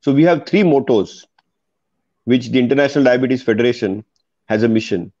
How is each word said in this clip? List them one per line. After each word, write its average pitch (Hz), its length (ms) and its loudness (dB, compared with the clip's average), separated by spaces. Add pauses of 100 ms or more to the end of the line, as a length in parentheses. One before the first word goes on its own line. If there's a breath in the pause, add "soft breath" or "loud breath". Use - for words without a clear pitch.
So 143 100 -2
we 139 120 4
have 170 240 2
three 208 160 0
mottos 131 640 0 (960)
which 120 240 0
the 120 100 0
International 139 460 0
Diabetes 127 380 0
Federation 113 640 -2 (400)
has 110 160 -2
a 117 60 0
mission. 104 520 -4